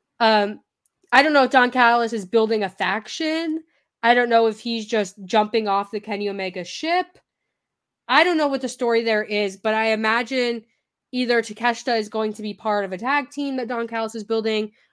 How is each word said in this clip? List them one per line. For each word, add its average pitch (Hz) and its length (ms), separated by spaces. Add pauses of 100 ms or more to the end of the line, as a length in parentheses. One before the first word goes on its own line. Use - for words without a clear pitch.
(200)
Um, 214 400 (520)
I 262 100
don't 302 100
know 277 120
if 247 60
Don 247 200
Callis 233 420
is 202 140
building 220 380
a 185 40
faction. 311 920 (400)
I 240 120
don't 247 140
know 226 180
if 214 140
he's 226 260
just 208 380
jumping 214 420
off 202 240
the 220 80
Kenny 208 300
Omega 190 340
ship. 339 440 (1000)
I 269 160
don't 349 140
know 302 100
what 269 140
the 262 80
story 233 340
there 214 220
is, 208 320
but 220 180
I 220 180
imagine 233 680 (480)
either 240 320
Takeshita 233 560
is 214 100
going 220 260
to 214 80
be 208 120
part 208 300
of 190 80
a 180 60
tag 262 320
team 277 260
that 254 120
Don 233 200
Callis 226 260
is 226 80
building, 214 480 (220)